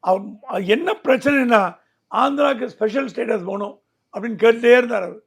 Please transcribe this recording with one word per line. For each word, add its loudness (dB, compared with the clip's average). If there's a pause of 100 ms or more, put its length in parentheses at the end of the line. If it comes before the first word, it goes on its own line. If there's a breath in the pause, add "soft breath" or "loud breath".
அவ-, -4
என்ன 0
பிரச்சனைன்னா 2 (340)
ஆந்திராக்கு 0
ஸ்பெஷல் -4
ஸ்டேட்டஸ் -6
வேணும் -8 (320)
அப்படின்னு -8
கேட்டுட்டே 6
இருந்தார் 0
அவர். -12